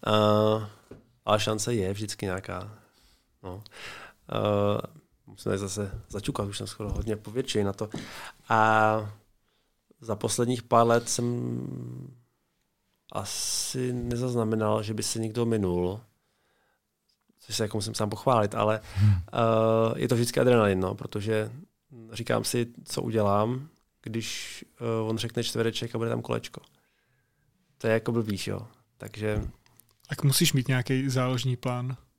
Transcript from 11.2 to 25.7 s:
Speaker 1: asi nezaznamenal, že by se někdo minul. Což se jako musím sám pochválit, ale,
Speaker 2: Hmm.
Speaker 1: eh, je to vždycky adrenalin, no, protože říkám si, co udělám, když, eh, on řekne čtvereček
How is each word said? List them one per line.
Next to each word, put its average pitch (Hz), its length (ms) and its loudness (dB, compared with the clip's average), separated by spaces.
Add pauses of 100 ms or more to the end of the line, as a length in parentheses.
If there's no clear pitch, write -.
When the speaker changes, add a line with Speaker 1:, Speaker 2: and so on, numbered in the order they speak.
Speaker 1:
asi - 800 -4
nezaznamenal, 120 920 0
že 107 120 -4
by 101 80 -4
se - 160 -4
někdo 113 280 0
minul. 95 540 0 (1400)
Což 107 160 -8
se 110 60 0
jako 107 140 -2
musím 107 180 -4
sám 104 160 -2
pochválit, 110 440 2
ale, 107 260 2 (140)
Speaker 2:
Hmm. 101 180 6
Speaker 1:
eh, 113 880 2
je 127 80 0
to 127 60 4
vždycky 120 260 2
adrenalin, 110 400 6
no, 92 140 0
protože 107 560 -2 (600)
říkám 113 320 -2
si, 120 220 0 (180)
co - 180 -6
udělám, 110 680 2 (340)
když, - 600 -8 (160)
eh, 113 280 -2
on 113 100 0
řekne 117 260 -4
čtvereček 117 500 -2